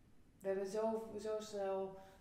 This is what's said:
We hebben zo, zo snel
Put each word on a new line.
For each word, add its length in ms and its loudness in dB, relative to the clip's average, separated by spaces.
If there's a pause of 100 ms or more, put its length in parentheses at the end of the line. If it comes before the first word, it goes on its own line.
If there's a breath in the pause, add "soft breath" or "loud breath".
(400)
We 80 -4
hebben 180 4
zo, 540 2
zo 200 0
snel 600 0 (220 loud breath)